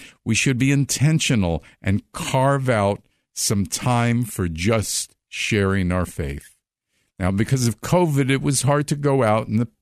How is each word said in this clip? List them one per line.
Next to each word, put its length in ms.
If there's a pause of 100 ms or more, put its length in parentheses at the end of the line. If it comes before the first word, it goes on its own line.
(220)
we 120
should 240
be 120
intentional 920 (160)
and 220 (100)
carve 560
out 340 (300)
some 320
time 600
for 240
just 680 (140)
sharing 600
our 140
faith. 520 (600)
Now, 120
because 360
of 140
covid, 480
it 140
was 200
hard 260
to 80
go 260
out 260
in 80
the 120 (140)